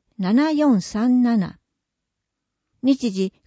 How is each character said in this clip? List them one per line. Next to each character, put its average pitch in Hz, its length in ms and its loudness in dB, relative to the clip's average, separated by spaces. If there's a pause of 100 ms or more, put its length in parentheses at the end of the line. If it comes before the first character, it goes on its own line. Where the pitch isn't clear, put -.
(180)
七 233 340 0
四 294 300 2
三 247 400 0
七。 233 380 -2 (1200)
日 254 300 0
時、 190 200 -4 (160)